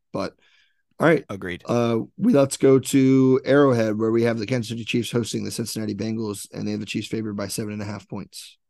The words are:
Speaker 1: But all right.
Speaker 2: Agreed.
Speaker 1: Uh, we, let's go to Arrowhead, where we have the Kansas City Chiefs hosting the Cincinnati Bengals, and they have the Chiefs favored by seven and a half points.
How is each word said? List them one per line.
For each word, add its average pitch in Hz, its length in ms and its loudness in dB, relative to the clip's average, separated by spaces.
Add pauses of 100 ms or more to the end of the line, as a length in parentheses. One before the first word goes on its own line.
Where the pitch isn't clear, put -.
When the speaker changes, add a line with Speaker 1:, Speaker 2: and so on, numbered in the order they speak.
(140)
Speaker 1:
But - 220 -6 (640)
all 139 80 4
right. 165 200 2
Speaker 2:
Agreed. 92 380 -8
Speaker 1:
Uh, 117 360 0 (160)
we, 240 160 2
let's 139 240 4
go 135 200 6
to 131 680 4
Arrowhead, 123 540 4
where 110 140 0
we 117 100 4
have 117 160 2
the 110 80 -6
Kansas 117 240 -2
City 113 160 -8
Chiefs 117 240 -2
hosting 113 340 -2
the 101 60 -6
Cincinnati 110 460 -6
Bengals, 110 580 -6
and 104 140 -6
they 104 40 -4
have 104 80 -4
the 107 60 -8
Chiefs 110 220 -6
favored 110 280 -6
by 101 120 -6
seven 107 260 -8
and 104 80 -8
a 101 40 -8
half 104 220 -12
points. - 520 -16 (100)